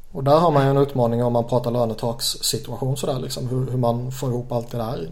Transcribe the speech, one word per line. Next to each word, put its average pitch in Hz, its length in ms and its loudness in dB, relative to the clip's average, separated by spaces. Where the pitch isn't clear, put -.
Och 151 120 -4
där 143 140 6
har 170 120 4
man 143 140 6
ju 139 60 4
en 139 60 4
utmaning 123 480 2
om 120 80 2
man 117 160 2
pratar 117 220 0
lönetakssituation 120 1300 -2
sådär, 135 240 -2
liksom, 131 280 -6
hur, 127 220 -2
hur 127 80 -2
man 123 340 0
får 131 180 -2
ihop 123 220 -4
allt 120 180 -2
det 120 80 -4
där. 139 320 -4